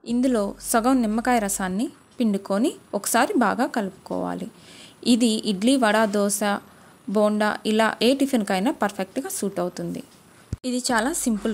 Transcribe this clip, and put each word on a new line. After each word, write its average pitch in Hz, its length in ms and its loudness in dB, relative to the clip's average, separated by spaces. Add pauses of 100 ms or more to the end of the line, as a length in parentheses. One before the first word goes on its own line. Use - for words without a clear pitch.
(120)
ఇందులో 247 300 2 (260)
సగం 240 360 2
నిమ్మకాయ 226 400 0
రసాన్ని 196 420 -2 (340)
పిండుకొని 208 520 0 (260)
ఒకసారి 240 360 0 (100)
బాగా 202 220 2 (100)
కలుపుకోవాలి. 180 720 -6 (680)
ఇది 233 180 4 (200)
ఇడ్లీ, 208 220 2 (100)
వడ, 208 140 4 (180)
దోశ, 202 240 0 (760)
బోండా 208 340 2 (220)
ఇలా 220 160 4 (200)
ఏ - 20 6 (120)
టిఫిన్కైనా 214 500 0 (120)
పర్ఫెక్ట్గా 208 540 -4
సూట్ 196 260 -4
అవుతుంది. 175 380 -6 (680)
ఇది 247 100 -2 (100)
చాలా 240 220 0 (120)
సింపుల్ 220 300 -2